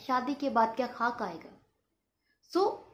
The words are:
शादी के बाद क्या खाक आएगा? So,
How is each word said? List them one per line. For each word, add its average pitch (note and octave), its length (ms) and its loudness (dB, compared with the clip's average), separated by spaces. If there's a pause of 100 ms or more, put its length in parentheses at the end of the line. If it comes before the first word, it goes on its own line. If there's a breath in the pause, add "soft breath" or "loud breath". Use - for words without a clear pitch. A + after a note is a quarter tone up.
शादी B3+ 280 0
के C4+ 160 0
बाद A3+ 260 4
क्या B3 100 0
खाक A#3 360 -2
आएगा? E3+ 400 -10 (960)
So, G4 160 4 (220)